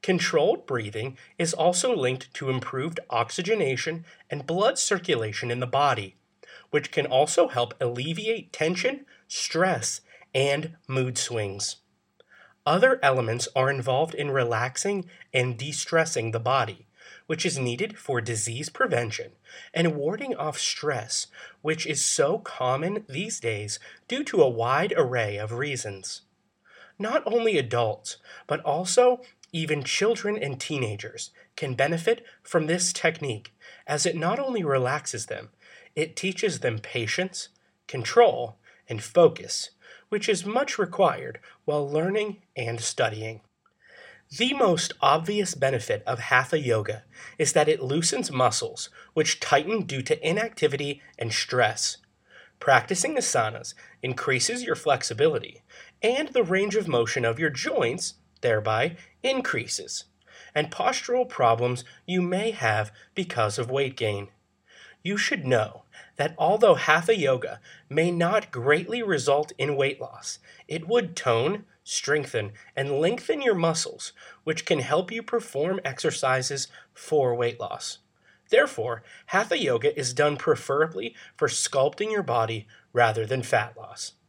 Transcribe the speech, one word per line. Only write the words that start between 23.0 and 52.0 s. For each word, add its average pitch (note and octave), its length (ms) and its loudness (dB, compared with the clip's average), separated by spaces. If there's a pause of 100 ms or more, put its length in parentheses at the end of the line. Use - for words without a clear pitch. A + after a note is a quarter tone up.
these C3 300 -8
days G#2 400 -4 (300)
due C4+ 160 -4
to G3 180 4
a C3+ 60 8
wide B2 480 0
array A#2+ 400 0
of G#2+ 160 -6
reasons. A#2+ 680 -8 (760)
Not B3 260 0
only A3+ 320 2
adults, A#2+ 600 -2 (320)
but - 120 -2
also G#3 600 4 (340)
even D#3 280 -2
children G#3 560 -2
and C3+ 200 -6
teenagers A#2 720 -6 (260)
can C3+ 180 -4
benefit E3 500 0 (180)
from D#3+ 240 0
this F3+ 260 0
technique, C#3+ 600 -4 (340)
as D3 200 0
it E3 100 0
not F3 220 0
only B3+ 260 -2
relaxes C3+ 600 -2
them, G#2 240 -10 (440)
it D#3+ 220 -2
teaches F#3 440 -2
them A2+ 180 -2
patience, B2 680 -4 (380)
control, B2+ 720 4 (320)
and A2 140 -6
focus, - 680 4 (380)
which G#3 180 -2
is F#3+ 200 0
much B3+ 320 0
required E3 600 0 (280)
while D3 200 0
learning G3 520 -2 (180)
and A#2 240 -6
studying. A2 640 -4 (960)
The B3+ 160 0
most G3 480 2
obvious E3 520 2
benefit B2+ 520 0
of A#2+ 120 -4
Hatha C3+ 400 2
Yoga A2 460 -2 (340)
is D3+ 140 0
that D3+ 160 6
it D3+ 140 2
loosens D#3+ 500 -2
muscles, B2 560 0 (240)
which - 260 0
tighten F3 440 2
due C3+ 200 -6
to D3+ 240 -2
inactivity D3 760 -2 (160)
and A2+ 120 -4
stress. - 680 0 (600)